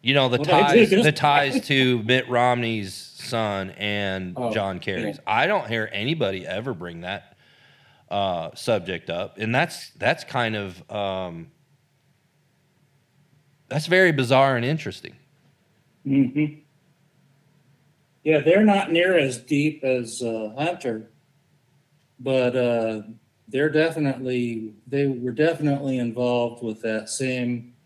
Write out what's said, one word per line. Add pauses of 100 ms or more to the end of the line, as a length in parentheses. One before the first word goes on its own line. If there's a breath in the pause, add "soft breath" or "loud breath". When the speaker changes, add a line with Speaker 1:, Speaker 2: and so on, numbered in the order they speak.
Speaker 1:
You
know,
the
Speaker 2:
What
I
Speaker 1:
ties,
Speaker 2:
did
Speaker 1:
the
Speaker 2:
is
Speaker 1:
ties
to
Mitt
Romney's
son
and
Speaker 2:
Oh,
Speaker 1:
John
Kerry's.
Speaker 2:
yeah.
Speaker 1:
I
don't
hear
anybody
ever
bring
that, (720 soft breath)
uh,
subject
up.
And
that's,
that's
kind
of,
um, (2250)
that's
very
bizarre
and
interesting. (920)
Speaker 2:
Mm-hmm. (1600)
Yeah,
they're
not
near
as
deep
as,
uh,
Hunter, (1080)
but,
uh, (480)
they're
definitely, (140)
they
were
definitely
involved
with
that
same (120)